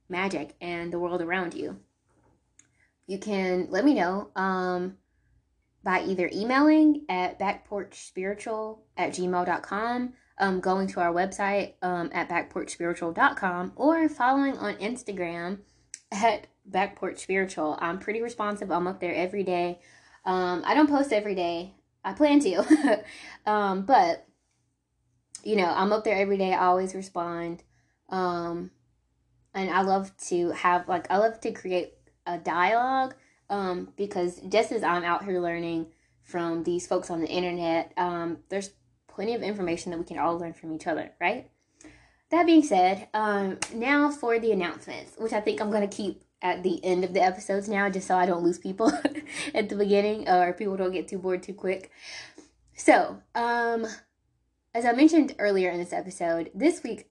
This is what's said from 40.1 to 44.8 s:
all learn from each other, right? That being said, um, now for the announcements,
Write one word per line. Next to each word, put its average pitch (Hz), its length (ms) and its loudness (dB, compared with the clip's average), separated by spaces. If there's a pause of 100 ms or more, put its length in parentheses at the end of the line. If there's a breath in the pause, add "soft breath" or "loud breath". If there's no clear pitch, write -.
all 165 180 0
learn 170 160 -8
from 160 180 -12
each 156 140 -8
other, - 340 -4
right? 208 300 -4 (800 loud breath)
That 330 160 4
being 330 180 10
said, 196 500 4
um, 208 440 0 (160)
now 285 380 2
for 233 260 0
the 226 140 2
announcements, 175 640 -4